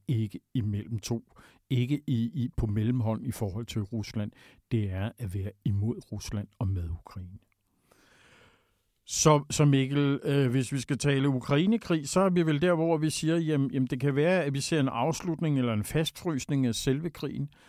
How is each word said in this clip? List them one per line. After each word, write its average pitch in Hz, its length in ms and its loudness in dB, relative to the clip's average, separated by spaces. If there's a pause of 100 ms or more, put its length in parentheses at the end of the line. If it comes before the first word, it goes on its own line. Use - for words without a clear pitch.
ikke 110 320 -2 (140)
imellem 107 440 -2
to. - 340 -8 (380)
Ikke 131 360 0
i, 113 160 0 (220)
i, 127 120 -2
på 120 100 0
mellemhånd 110 600 0
i 117 60 -4
forhold 107 340 -6
til 110 160 -4
Rusland. 107 500 -6 (380)
Det 107 200 0
er 95 280 -4
at 95 160 -6
være 101 180 -6 (120)
imod 104 480 -2
Rusland 101 360 -8 (100)
og 98 100 -2
med 90 220 -4
Ukraine. 92 480 -12 (1700)
Så, 147 460 4
så - 140 4
Mikkel, 139 600 4
øh, 139 260 4
hvis 123 220 0
vi 139 80 -2
skal 123 180 -4
tale 139 300 2
Ukrainekrig, 147 800 0
så 185 120 2
er 190 100 4
vi 175 160 2
vel 147 160 2
der, 180 120 4
hvor 165 220 2
vi 151 140 0
siger, 160 280 0
jamen, 151 320 2
jamen, 131 160 0
det 127 140 -4
kan 139 160 0
være, 165 280 2
at 139 100 -2
vi 139 60 -2
ser 160 200 0
en 131 80 2
afslutning 151 720 -2
eller 123 140 0
en 104 120 0
fastfrysning 151 800 -2
af 117 80 0
selve 147 360 -2
krigen, 143 400 -8 (180)